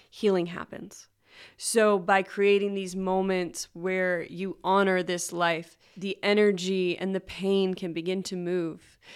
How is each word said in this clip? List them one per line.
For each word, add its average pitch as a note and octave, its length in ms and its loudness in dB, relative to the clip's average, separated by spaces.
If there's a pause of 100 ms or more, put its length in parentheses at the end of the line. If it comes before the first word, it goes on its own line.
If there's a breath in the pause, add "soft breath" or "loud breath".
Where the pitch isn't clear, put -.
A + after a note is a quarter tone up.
healing F#3 380 2
happens. - 600 -14 (500 loud breath)
So G#3+ 400 4
by F#3+ 260 2
creating G3+ 500 2
these F#3+ 220 -6
moments F#3+ 800 -2
where F3+ 500 -2
you F3+ 400 -8
honor F#3+ 380 4
this F3 300 -4
life, E3+ 460 -2 (180 soft breath)
the F#3+ 260 -6
energy F#3+ 760 2
and F#3+ 180 -2
the F3+ 60 -4
pain F#3+ 520 0
can F3+ 200 -6
begin F3+ 300 -4
to F#3+ 120 -8
move, F3 640 -4 (160 loud breath)